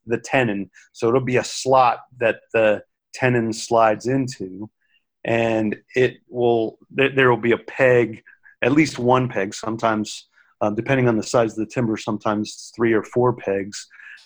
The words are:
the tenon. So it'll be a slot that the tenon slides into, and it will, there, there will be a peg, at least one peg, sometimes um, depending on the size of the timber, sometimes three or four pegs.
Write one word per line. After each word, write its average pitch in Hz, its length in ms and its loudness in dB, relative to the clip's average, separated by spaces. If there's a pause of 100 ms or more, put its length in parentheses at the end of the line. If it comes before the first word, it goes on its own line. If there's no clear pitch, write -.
the 113 120 -2
tenon. 107 520 -2 (220)
So - 160 -2
it'll 127 120 4
be 127 160 -2
a 110 80 0
slot 131 600 2 (140)
that 113 220 0 (140)
the 107 280 2 (320)
tenon 120 380 0
slides 113 540 2
into, 107 640 -4 (540)
and 113 520 0 (180)
it 127 240 0 (100)
will, 120 500 0 (120)
there, 135 200 0
there 135 200 4
will 117 60 2
be 117 160 0
a 107 60 2
peg, 120 640 0 (400)
at 123 100 2
least 147 260 2
one 123 300 2
peg, 104 240 -4
sometimes 110 760 -4 (320)
um, 104 140 0
depending 127 340 0
on 117 80 2
the 104 60 -2
size 113 300 0
of 107 60 -12
the 107 80 -4
timber, 110 300 -4
sometimes 107 800 -6
three 117 180 0
or 104 100 0
four 123 300 0
pegs. 98 540 -6 (400)